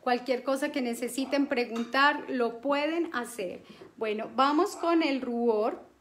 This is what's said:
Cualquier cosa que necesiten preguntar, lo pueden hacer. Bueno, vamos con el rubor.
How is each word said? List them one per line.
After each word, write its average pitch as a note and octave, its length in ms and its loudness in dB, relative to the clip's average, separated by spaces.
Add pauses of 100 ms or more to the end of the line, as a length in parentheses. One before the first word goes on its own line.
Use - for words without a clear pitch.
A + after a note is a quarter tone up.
Cualquier B3 440 0
cosa C#4 260 0
que C#4+ 120 -2
necesiten B3+ 640 -2
preguntar, B3 800 0
lo A#3 320 -2
pueden D4+ 540 0
hacer. A#3 480 -8 (340)
Bueno, G#3+ 400 -4
vamos D4+ 400 4
con E4+ 260 4
el C4+ 200 2
rubor. A#3 580 0 (200)